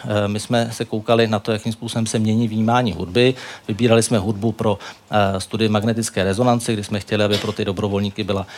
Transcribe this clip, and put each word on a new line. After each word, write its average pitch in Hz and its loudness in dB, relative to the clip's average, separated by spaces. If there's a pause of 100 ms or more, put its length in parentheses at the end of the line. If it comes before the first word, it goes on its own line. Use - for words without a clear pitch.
Eh, 104 0
my 104 -2
jsme 117 0
se 113 -6
koukali 113 2
na 107 0
to, 113 -4
jakým 110 -2
způsobem 113 -4
se 113 0
mění 110 2
vnímání 110 2
hudby. 120 2 (340)
Vybírali 113 4
jsme 120 2
hudbu 110 0
pro, 107 0 (340)
eh, 98 2
studii 110 -2
magnetické 110 0
rezonance, 117 2
kdy 104 -4
jsme 104 -4
chtěli, 104 -2
aby 104 2
pro 104 -4
ty 104 -4
dobrovolníky 101 -2
byla 98 -2 (100)